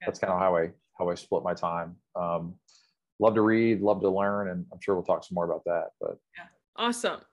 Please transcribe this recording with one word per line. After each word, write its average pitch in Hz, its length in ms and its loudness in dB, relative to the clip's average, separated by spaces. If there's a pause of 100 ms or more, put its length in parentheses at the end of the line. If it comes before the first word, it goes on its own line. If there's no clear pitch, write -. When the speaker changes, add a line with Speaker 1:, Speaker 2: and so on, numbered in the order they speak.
Speaker 1:
Yeah. - 60 -12
Speaker 2:
that's - 120 -4
kinda 95 180 0
how 90 200 4
I, 85 160 0 (260)
how 90 120 -2
I 87 40 -2
split - 300 -4
my 87 100 -2
time. 85 420 -6 (200)
Um, 85 380 -4 (680)
love 107 140 6
to 110 80 4
read, 110 380 4
love 101 200 2
to 98 80 2
learn, 101 400 0
and 90 240 -6
I'm 87 80 -18
sure 101 140 0
we'll 90 80 0
talk 85 220 0
some - 100 -10
more 87 100 0
about 82 200 -2
that, 85 260 -2 (100)
but. 50 180 -6 (180)
Speaker 1:
Yeah. - 80 -16 (340)
Awesome. 233 420 -2 (120)